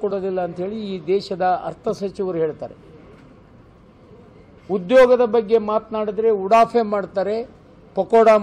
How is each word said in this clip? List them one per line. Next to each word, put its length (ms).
ಕೊಡೋದಿಲ್ಲ 440
ಅಂತ 180
ಹೇಳಿ 140
ಈ 20
ದೇಶದ 320
ಅರ್ಥ 180
ಸಚಿವರು 420
ಹೇಳ್ತಾರೆ. 340
ಉದ್ಯೋಗದ 480
ಬಗ್ಗೆ 220
ಮಾತನಾಡಿದ್ರೆ 580
ಉಡಾಫೆ 380
ಮಾಡ್ತಾರೆ, 440
ಪಕೋಡ 320